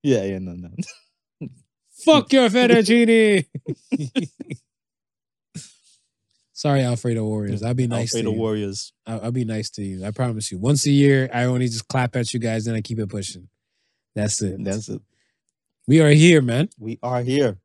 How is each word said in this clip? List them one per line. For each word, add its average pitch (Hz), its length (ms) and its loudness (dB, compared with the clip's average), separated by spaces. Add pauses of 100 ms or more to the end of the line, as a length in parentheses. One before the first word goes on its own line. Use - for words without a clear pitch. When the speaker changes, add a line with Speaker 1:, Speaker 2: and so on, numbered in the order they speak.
Speaker 1:
Yeah, 123 220 0
yeah, 98 160 -6
no, 90 140 -10
no. 87 160 -14 (720)
<laughs> 139 60 -12 (580)
Speaker 2:
Fuck 302 280 4
your 254 160 6
fettuccine. 226 960 4 (460)
<laughs> - 640 -6 (2000)
Sorry, 139 280 0
Alfredo 120 420 -2
Warriors. 104 380 -4
I'll 120 140 -2
be 127 120 0
nice 117 280 -4
Speaker 1:
Alfredo 110 160 -2
Speaker 2:
to 107 40 -4
you. 113 60 -4
Speaker 1:
Warriors. 104 520 -4 (120)
Speaker 2:
I'll, 110 200 -8
I'll 120 60 -4
be 123 140 -4
nice 110 260 -6
to 104 120 -10
you. 95 200 -8
I 107 80 -8
promise 113 400 -6
you. 92 60 -10
Once 131 300 0
a 147 40 2
year, 139 400 4
I 120 120 -2
only 127 240 0
just 113 200 -8
clap 127 280 -2
at 123 180 -4
you 123 60 -4
guys 113 260 -4
and 113 100 -4
I 110 60 -4
keep 110 160 -8
it 110 120 -4
pushing. 92 400 -12 (680)
That's 107 260 -4
it. 95 220 -6
Speaker 1:
That's 101 260 -6
it. 104 120 -8 (880)
Speaker 2:
We 156 140 6
are 151 80 6
here, 156 320 8
man. 123 280 0 (100)
Speaker 1:
We 113 240 -10
are 123 180 -2
here. 123 440 0